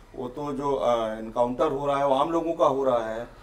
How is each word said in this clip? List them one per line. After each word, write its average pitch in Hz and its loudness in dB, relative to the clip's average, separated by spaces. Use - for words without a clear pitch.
वो 123 -8
तो 147 -8
जो, 143 -2
अ, 117 2
एनकाउंटर 120 0
हो 139 -2
रहा 139 2
है, 143 2
वो 135 4
आम 147 2
लोगों 165 0
का 165 4
हो 135 2
रहा 120 2
है, 113 -6